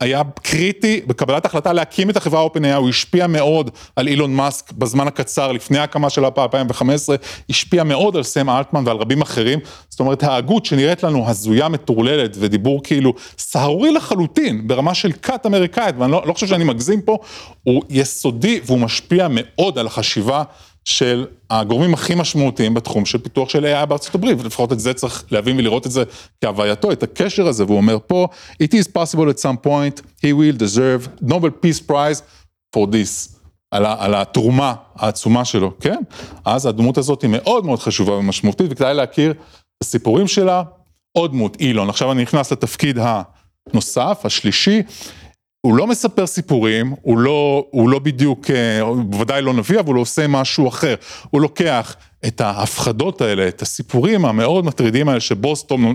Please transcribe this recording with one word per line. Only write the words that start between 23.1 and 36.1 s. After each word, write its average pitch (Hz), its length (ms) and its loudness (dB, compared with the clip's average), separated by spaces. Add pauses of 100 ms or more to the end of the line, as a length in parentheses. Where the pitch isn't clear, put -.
פיתוח 131 300 -4
של 151 160 0
A 147 180 2
I 151 40 0
בארצות 143 280 -4
הברית, 185 260 0
ולפחות 117 320 -2
את 117 80 -2
זה 123 140 -2
צריך - 360 -6
להבין 117 280 0
ולראות 113 280 0
את 131 40 -6
זה 127 120 0 (380)
כהווייתו, 104 520 0
את - 100 -2
הקשר 185 460 0
הזה, 110 160 0
והוא 104 120 2
אומר 107 300 4
פה, 180 220 0 (340)
"It 156 40 2
is 202 220 2 (100)
possible 160 340 2
at - 60 -2
some 135 280 -2
point 143 340 0
he - 320 -4
will 151 260 4
deserve 120 640 0
Nobel 160 400 0
Peace 156 260 0
Prize 147 300 2 (560)
for 104 100 2
this", 104 500 -2 (340)
על 101 160 0
ה-, 107 120 -2
על 101 160 0
התרומה 120 600 0 (220)
העצומה 110 480 0
שלו, 95 360 -2
כן? 202 180 0 (460)